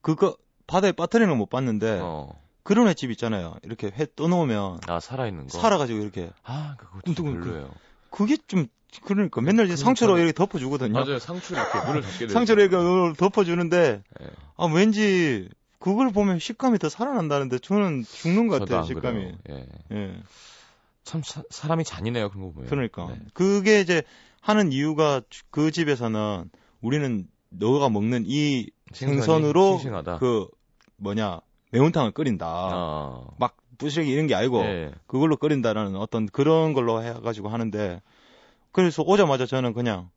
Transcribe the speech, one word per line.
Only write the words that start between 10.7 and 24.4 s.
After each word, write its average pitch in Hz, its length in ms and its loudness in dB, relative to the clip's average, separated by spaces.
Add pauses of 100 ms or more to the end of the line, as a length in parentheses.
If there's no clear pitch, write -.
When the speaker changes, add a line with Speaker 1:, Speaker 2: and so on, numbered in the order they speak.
Speaker 2:
맞아요. 131 260 -2
상추를 180 420 -8
이렇게 - 260 -4
물을 147 140 -2
적게 101 280 -8
Speaker 1:
<laughs> - 0 -
상추로 220 340 4
Speaker 2:
내죠. 185 180 4
Speaker 1:
이렇게 175 360 4
덮어주는데 170 840 2 (200)
Speaker 2:
예. 67 60 -16 (280)
Speaker 1:
아, - 100 -2
왠지 180 840 2 (280)
그걸 214 360 0
보면 196 260 2
식감이 233 400 0
더 160 80 -2
살아난다는데 147 720 -2
저는 180 460 0
죽는 202 420 0
것 147 120 2
Speaker 2:
저도 104 80 -2
Speaker 1:
같아요, 92 120 0
Speaker 2:
안 80 60 -2
Speaker 1:
식감이. 107 480 -6 (100)
Speaker 2:
그래요. 67 220 -14 (260)
예. 104 60 -6
Speaker 1:
예. 92 260 -8 (800)
Speaker 2:
참 160 180 -6
사-, - 280 -12
사람이 160 340 -4
잔인해요, 110 460 -4
그런 95 160 -12
거 87 80 -12
보면. 76 160 -14
Speaker 1:
그러니까. 123 380 -6
Speaker 2:
네. 113 120 -12 (140)
Speaker 1:
그게 202 480 4
이제 170 220 2 (360)
하는 214 320 2